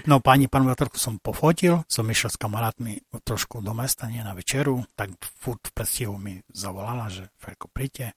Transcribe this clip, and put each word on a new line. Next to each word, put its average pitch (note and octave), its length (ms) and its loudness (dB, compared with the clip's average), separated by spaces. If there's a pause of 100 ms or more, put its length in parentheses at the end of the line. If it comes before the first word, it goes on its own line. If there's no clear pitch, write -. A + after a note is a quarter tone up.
no, C#3 160 8
pani C3+ 260 8
primátorku C3 500 2
som A2 220 -2
pofotil, E3 680 4
som - 200 -2
išiel A2 220 0
s - 100 -6
kamarátmi A2 640 -4 (160)
trošku - 420 -6
do G2+ 120 -6
mesta, A#2+ 340 -4
nie, A2+ 140 -6
na G#2 120 -8
večeru, B2+ 600 0
tak G2+ 180 -6 (240)
furt A#2 260 -8
v - 120 -12
predstihu G#2+ 420 -4
mi G2 240 -10 (100)
zavolala, G2+ 600 -8
že: F#2 260 -12
"Ferko, - 320 -16
príďte." C3+ 500 -8